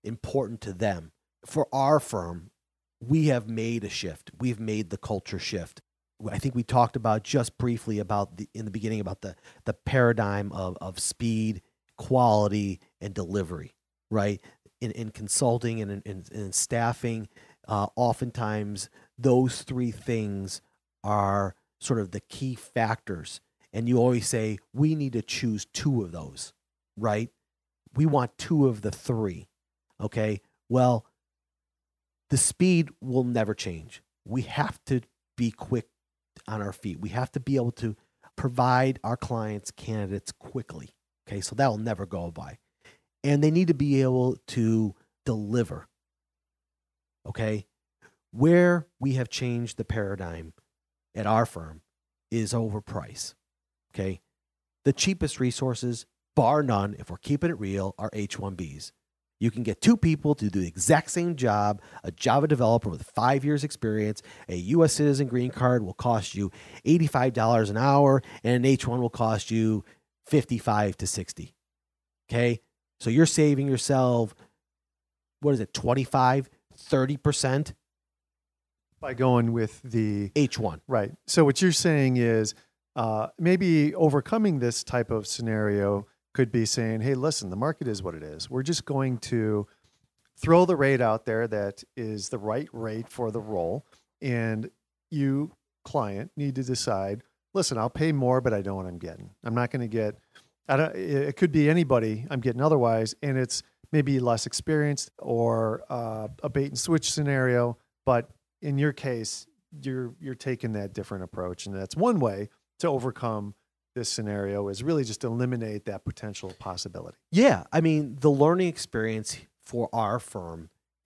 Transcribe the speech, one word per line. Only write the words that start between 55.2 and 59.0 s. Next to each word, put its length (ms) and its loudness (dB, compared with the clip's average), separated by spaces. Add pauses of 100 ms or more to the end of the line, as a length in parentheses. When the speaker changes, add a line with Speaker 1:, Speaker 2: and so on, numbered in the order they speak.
Speaker 1:
resources, 640 -4 (300)
bar 260 6
none, 360 0
if 120 -14
we're 80 -10
keeping 320 -2
it 80 -6
real, 400 -4
are 140 -6
H 260 -6
one 180 -6
Bs. 360 -12 (480)